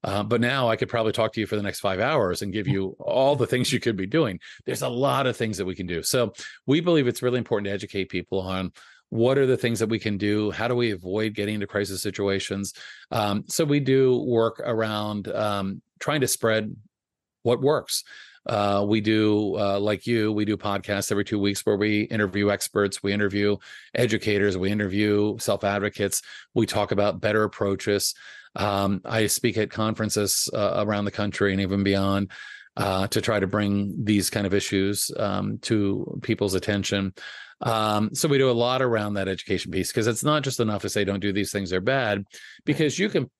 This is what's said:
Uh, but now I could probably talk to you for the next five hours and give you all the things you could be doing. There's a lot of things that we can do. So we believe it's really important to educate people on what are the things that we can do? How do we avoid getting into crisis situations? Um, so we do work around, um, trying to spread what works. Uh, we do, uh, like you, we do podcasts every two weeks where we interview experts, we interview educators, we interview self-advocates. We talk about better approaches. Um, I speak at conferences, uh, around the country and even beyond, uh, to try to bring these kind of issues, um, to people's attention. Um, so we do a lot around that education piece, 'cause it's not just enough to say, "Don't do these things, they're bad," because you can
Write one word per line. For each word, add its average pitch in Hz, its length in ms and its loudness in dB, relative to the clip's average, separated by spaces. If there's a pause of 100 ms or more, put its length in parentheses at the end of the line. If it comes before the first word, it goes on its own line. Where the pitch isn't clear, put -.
Uh, 101 200 -2
but 113 180 0
now 127 260 2
I 113 100 2
could - 120 -2
probably 113 220 0
talk 110 220 0
to - 60 -4
you 107 60 0
for 107 100 -4
the 107 60 -2
next 101 180 -6
five 95 200 0
hours 110 420 0
and 101 100 -6
give 101 160 -4
you 95 320 -2
all 135 360 2
the 127 100 2
things 127 260 0
you 123 80 0
could 113 160 0
be 95 120 -4
doing. 113 320 0 (260)
There's 127 160 -4
a 135 80 -2
lot 131 380 0
of 120 100 -2
things 107 200 -2
that 95 80 -2
we 92 100 -4
can 92 100 -8
do. 85 160 -4
So 117 320 0 (320)
we 143 140 4
believe 165 280 4
it's - 140 -2
really 123 160 0
important 107 300 -2
to 98 40 -2
educate 98 380 -6
people 92 300 -4
on 92 320 -4 (380)
what 120 280 4
are 139 80 4
the 127 120 4
things 117 200 -2
that 107 120 -2
we 110 100 0
can 104 180 -2
do? 104 320 0
How 95 180 -4
do 120 80 0
we 120 160 0
avoid 101 440 -4
getting 104 200 -2
into 101 120 -6
crisis 98 340 -4
situations? 98 720 -2 (380)
Um, 104 360 0
so - 160 0
we 147 160 2
do 131 440 4
work 113 380 2
around, 107 680 -2
um, 101 560 -4 (160)
trying 151 220 -2
to 123 60 0
spread 110 480 0 (680)
what 117 180 2
works. 139 420 0 (440)
Uh, 101 400 2
we 110 140 2
do, 107 580 2
uh, 101 200 0
like 101 280 -2
you, 110 240 2
we 104 140 0
do 104 120 0
podcasts 101 540 -2
every 101 140 0
two 110 120 -2
weeks 101 260 0
where 104 140 2
we 104 240 2
interview 101 480 0
experts, 101 540 0
we 101 100 0
interview 101 420 0 (380)
educators, 104 640 2
we 95 140 0
interview 104 680 2
self-advocates. 101 840 0 (320)
We 113 100 4
talk 104 260 0
about 101 300 0
better 107 220 2
approaches. 101 720 0 (400)
Um, 98 500 0
I 110 220 2
speak 110 300 0
at 107 120 0
conferences, 107 840 0
uh, 104 320 0
around 104 200 0
the 101 60 -2
country 101 420 0
and 95 80 2
even 98 220 2
beyond, 98 480 2 (440)
uh, 98 320 0
to 104 140 0
try 107 180 2
to 95 80 2
bring 101 560 0
these 101 260 4
kind 101 160 0
of 92 80 0
issues, 101 640 0
um, 101 420 -2
to 101 640 0
people's 104 340 0
attention. 98 580 0 (480)
Um, 107 520 0
so 160 140 0
we 143 120 4
do 135 100 6
a - 20 4
lot 120 300 2
around 107 320 0
that 95 160 -2
education 92 420 -4
piece, 87 200 -2
'cause 110 160 0
it's 117 160 -2
not 147 200 2
just 135 160 -4
enough 107 220 0
to 101 80 -4
say, 101 160 0
"Don't 98 160 -2
do 101 100 0
these 95 200 -2
things, 98 180 -4
they're 92 100 0
bad," 107 460 0 (400)
because 147 340 0
you 196 80 2
can 165 220 0 (100)